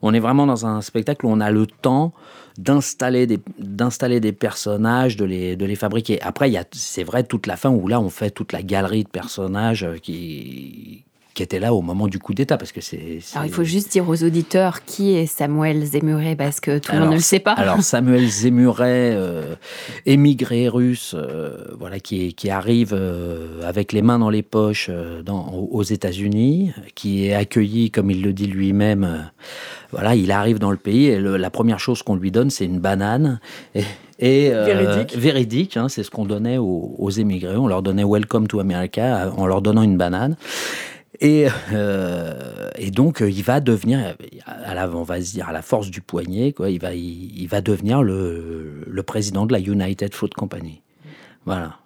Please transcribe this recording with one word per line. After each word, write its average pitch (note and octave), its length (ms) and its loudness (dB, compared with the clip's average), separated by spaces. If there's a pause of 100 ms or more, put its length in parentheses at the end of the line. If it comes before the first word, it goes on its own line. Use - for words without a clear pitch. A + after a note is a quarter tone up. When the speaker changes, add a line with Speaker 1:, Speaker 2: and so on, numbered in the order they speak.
Speaker 1:
on G#2+ 120 2
est A2+ 80 4
vraiment C3+ 260 4
dans A#2 180 0
un G#2+ 140 -2
spectacle A#2 460 -4
où A#2 40 2
on G#2+ 120 4
a G#2+ 100 2
le G#2+ 140 4 (160)
temps C#3+ 320 2 (460)
d'installer B2+ 640 2
des, A2 140 0 (180)
d'installer A#2+ 600 -2
des G#2+ 140 0
personnages, A2+ 840 0
de G#2 80 0
les, F#2 300 -2
de G2 100 -4
les G2 80 -2
fabriquer. G#2+ 480 -2
Après, C#3 260 0
il A#2+ 60 4
y G2 40 0
a, F2 60 -4 (100)
c'est - 300 -8
vrai, A#2+ 200 -2
toute A#2 240 -4
la F2+ 100 -4
fin C3+ 140 2
où G2 160 2
là, A#2 120 2
on G2+ 120 0
fait G#2+ 180 -4
toute - 240 -8
la E2 80 -6
galerie G2 420 -2
de G2 60 -8
personnages, G2 760 -2
euh, E2 140 -4
qui, D#2+ 1080 -14 (300)
qui F#2+ 80 -4
était F2+ 160 -4
là A#2 140 2
au G2+ 100 2
moment F#2+ 240 0
du G2 100 -4
coup - 160 -6
d'État, C3+ 240 0
parce - 140 -10
que E2+ 100 -14
c'est, E2 400 -10
c'est - 160 -16
Speaker 2:
Alors, D3 80 -4
il E3 80 -6
faut E3+ 100 0
juste F#3+ 280 -2
dire F3+ 180 2
aux D#3+ 140 0
auditeurs E3+ 600 2
qui G3 300 0
est E3 120 2
Samuel D3+ 580 0
Zemurey, D#3 500 0
parce C#3+ 240 -2
que D3 200 0
tout - 140 -6
le D3 40 2
monde D#3 60 4
Speaker 1:
Alors, D#3+ 80 4
Speaker 2:
ne D#3 60 4
le E3+ 40 2
sait F#3+ 180 4
pas. G#3 120 2
Speaker 1:
alors, F3+ 320 4
Speaker 2:
<laughs> - 0 -
Speaker 1:
Samuel B2 440 4
Zemurey, B2 840 4
euh, E2+ 400 -4 (520)
émigré B2+ 640 6
russe, B2 460 0
euh, D2 400 -6 (220)
voilà, F#2+ 220 -10
qui, F#2 340 -4
qui - 160 -6
arrive, G#2+ 440 2
euh, F2 720 -4
avec F#2+ 260 -2
les G#2+ 80 2
mains A#2+ 160 4
dans A2 140 4
les G#2+ 120 2
poches, G#2+ 460 0
euh, E2+ 320 -10
dans, F#2 280 -6
aux, F#2+ 220 -6
aux G#2+ 120 0
États-Unis, G#2 880 0 (240)
qui G2 320 -2
est G2+ 80 2
accueilli, A2 560 2
comme G2 180 0
il F#2+ 140 0
le G2+ 100 0
dit G2+ 140 -2
lui-même, G2 560 2
euh, E2+ 140 -2 (760)
voilà, A2+ 240 2
il F#2+ 160 4
arrive G#2 260 2
dans G2+ 140 0
le F#2+ 60 0
pays B2 300 4
et G#2+ 120 4
le, G2 180 0
la F2+ 120 0
première A2+ 300 2
chose A#2+ 220 -2
qu'on G2+ 140 0
lui F2+ 160 -2
donne, A#2+ 180 4
c'est G2+ 160 -4
une F2+ 140 -2
banane. G#2+ 600 0 (360)
Et, G#2+ 80 0 (360)
et, C3+ 340 6
euh, A2 100 2
Speaker 3:
Véridique. G#2 540 2
Speaker 1:
véridique, B2 600 0
hein, A#2+ 120 0
c'est A2+ 140 -6
ce - 60 -8
qu'on G#2+ 160 -4
donnait G#2+ 320 -2
aux, F#2 400 -2
aux G2 120 -2
émigrés. F#2+ 480 0
On C3 100 2
leur F#2+ 140 2
donnait G2 240 2
Welcome G#2+ 420 2
to G#2 140 0
America, F#2+ 760 0
en F#2+ 120 0
leur F#2+ 140 2
donnant G#2+ 220 4
une G2 140 6
banane. F#2 400 0 (840)
Et, D3+ 260 6 (240)
euh, F2 1080 -4
et G2 140 -6
donc, C3+ 300 4
euh, G#2 80 4
il G2 120 -4
va B2+ 200 2
devenir, A#2 540 0 (300)
à - 280 -12
la, F2+ 160 -2
on E2+ 140 -6
va F2 180 -6
se F2 100 -8
dire, F2+ 160 -8
à D#2+ 60 -8
la D#2+ 80 -6
force G#2 280 -2
du F2+ 120 -12
poignet, F#2+ 500 -4
quoi, F#2+ 180 -4
il F2+ 120 -2
va, F2+ 120 -6
il, F2 480 -10
il F2 60 -8
va G2+ 140 -2
devenir G#2+ 420 0
le, E2 840 -4
le F#2 180 -8
président G2+ 420 -4
de A#2 80 2
la G#2 60 2
United G2 540 -2
Fruit - 160 -6
Company. E2+ 520 -10 (640)
Voilà. E2+ 300 -6 (100)